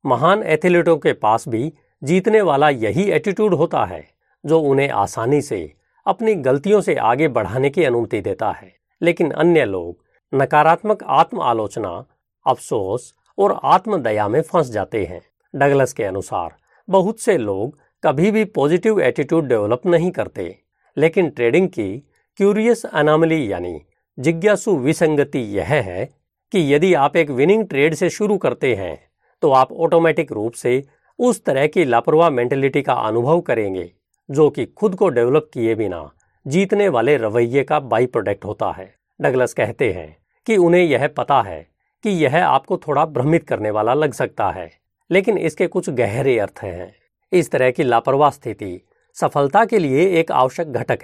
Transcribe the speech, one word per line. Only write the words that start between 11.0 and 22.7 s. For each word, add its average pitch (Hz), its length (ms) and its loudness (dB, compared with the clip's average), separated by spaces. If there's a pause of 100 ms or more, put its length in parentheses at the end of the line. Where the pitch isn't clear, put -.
आत्म 170 380 0
आलोचना, 110 680 -4 (400)
अफसोस 113 680 -4 (240)
और 202 260 2
आत्मदया 139 640 0
में 135 140 0
फंस 160 280 -2
जाते 104 340 -4
हैं। 85 180 -10 (320)
डगलस 139 380 2
के 113 120 -6
अनुसार 92 520 -6 (340)
बहुत 190 300 0
से 190 180 0
लोग 104 400 -6 (260)
कभी 160 260 2
भी 214 140 0
पॉजिटिव 180 560 0
एटीट्यूड 143 460 0
डेवलप 113 400 0
नहीं 170 240 2
करते, 95 480 -8 (400)
लेकिन 160 320 2
ट्रेडिंग 127 380 2
की 110 400 -8 (280)
क्यूरियस 214 500 2